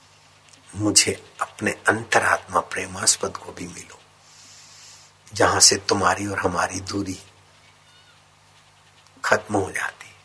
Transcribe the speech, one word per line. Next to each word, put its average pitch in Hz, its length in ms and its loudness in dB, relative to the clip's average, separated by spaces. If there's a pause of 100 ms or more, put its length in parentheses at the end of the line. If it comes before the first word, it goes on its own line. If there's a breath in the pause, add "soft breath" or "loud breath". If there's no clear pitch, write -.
(760)
मुझे 101 680 2
अपने - 300 -4
अंतरात्मा 104 880 0
प्रेमास्पद 95 800 -2
को - 140 -14
भी - 160 -10
मिलो, - 320 -16 (1300 loud breath)
जहां 98 260 4
से - 160 8
तुम्हारी 98 520 0
और 98 120 -4
हमारी 90 400 -2
दूरी 95 440 -6 (2000)
खत्म - 300 2
हो 98 160 -2
जाती। - 540 -10